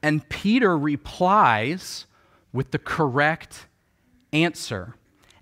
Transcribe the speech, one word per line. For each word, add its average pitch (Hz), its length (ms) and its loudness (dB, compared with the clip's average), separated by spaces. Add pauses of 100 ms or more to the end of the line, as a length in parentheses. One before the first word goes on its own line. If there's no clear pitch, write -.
And 151 260 0
Peter 202 480 2
replies 151 1300 0 (460)
with 131 200 -4
the - 80 -2
correct 147 840 -2 (680)
answer. 139 640 -2 (460)